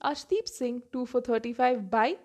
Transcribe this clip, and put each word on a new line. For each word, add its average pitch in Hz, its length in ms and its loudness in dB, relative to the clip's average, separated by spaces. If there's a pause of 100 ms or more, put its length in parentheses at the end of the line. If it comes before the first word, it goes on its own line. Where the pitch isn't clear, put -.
Arshdeep 370 460 -2
Singh 247 340 -4 (100)
two 254 140 -4
for 247 140 0
thirty-five 233 680 2
by 226 360 2